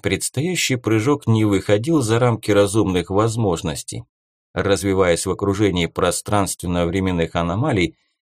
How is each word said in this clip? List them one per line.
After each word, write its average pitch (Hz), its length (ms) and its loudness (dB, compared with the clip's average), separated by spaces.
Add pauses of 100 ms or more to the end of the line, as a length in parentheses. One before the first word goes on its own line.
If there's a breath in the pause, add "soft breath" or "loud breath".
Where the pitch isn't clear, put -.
предстоящий 131 760 -2
прыжок 120 500 0
не 110 180 4
выходил 107 560 2
за 113 160 2
рамки 117 320 0
разумных 98 640 2
возможностей. 95 960 -2 (500)
Развиваясь 92 720 0
в 95 40 0
окружении 95 540 0
пространственно-временных 87 1500 -2
аномалий, 90 640 -2 (340 soft breath)